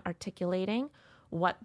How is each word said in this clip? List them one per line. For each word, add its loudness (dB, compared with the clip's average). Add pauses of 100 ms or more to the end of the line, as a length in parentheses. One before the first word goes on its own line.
articulating 0 (380)
what 2